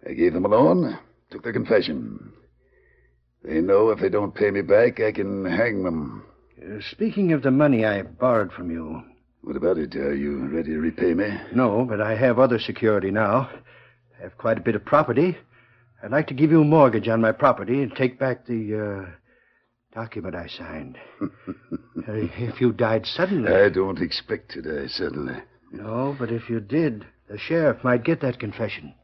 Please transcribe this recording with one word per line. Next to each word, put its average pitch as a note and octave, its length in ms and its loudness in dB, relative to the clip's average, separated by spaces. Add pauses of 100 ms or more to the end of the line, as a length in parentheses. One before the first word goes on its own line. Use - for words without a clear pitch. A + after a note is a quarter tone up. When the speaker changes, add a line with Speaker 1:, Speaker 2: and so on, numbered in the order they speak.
Speaker 1:
I - 60 -8
gave F2+ 180 2
them F#2 140 -2
a - 20 2
loan, D3 500 4 (320)
took - 120 -16
their A#2 100 -6
confession. D2+ 800 -2 (1120)
They D#2+ 160 -2
know G2 300 6
if G#2 100 0
they G2 80 2
don't G2 260 -2
pay G#2 160 2
me G2 120 -2
back, G#2+ 380 4
I A2 120 0
can G2 320 -4
hang F#2+ 400 -2
them. D2 400 -6 (340)
Speaker 2:
Uh, G#2 220 -14 (100)
speaking G3+ 420 0
of C#3+ 100 2
the C3+ 80 2
money C3+ 340 4
I G#2 160 0
borrowed F#2+ 520 0
from F2 180 -10
you. D#2+ 320 -8 (400)
Speaker 1:
What - 120 -10
about - 220 0
it? C#2+ 200 -6
Are C#2 180 -2
you C#2 320 -4
ready D2+ 240 -4
to D#2 80 -4
repay E2 340 0
me? G2 160 0 (260)
Speaker 2:
No, A#2 300 2
but G#2+ 160 -4
I G#2+ 160 0
have A#2 220 4
other B2 200 6
security G2+ 520 0
now. A2 400 0 (680)
I - 40 -18
have F2+ 160 -18
quite A2+ 180 0
a - 60 -10
bit A#2 120 0
of G2+ 120 -4
property. D3+ 500 2 (680)
I'd G#2+ 100 -8
like D#3 160 0
to C#3+ 60 -6
give D3 160 4
you D#3+ 120 8
a - 20 8
mortgage C3 440 6
on A2+ 120 2
my A2 120 4
property A#2+ 500 2
and A#2+ 120 -6
take B2+ 240 -2
back C3 280 -4
the, G#2+ 600 -4
uh, F2+ 40 -16 (840)
document G#2+ 400 -10
I E2+ 120 -10
signed. D#2 500 -14 (240)
<laughs> - 80 -6 (800)
Uh, G#2+ 40 -8 (260)
if A#2 220 -6
you B2 120 4
died A2 320 0
suddenly. E3 480 0
Speaker 1:
I G2 160 6
don't F#2 320 0
expect - 520 -6
to - 100 -12
die D2 240 -6
suddenly. D2+ 480 -6 (380)
Speaker 2:
No, A2+ 440 -6
but A#2+ 140 -6
if A2+ 180 -6
you A#2 120 -2
did, A#2 440 -2 (240)
the G#2 80 -12
sheriff D3+ 460 0
might B2 220 2
get E3 160 0
that C3 180 -2
confession. G2 640 -8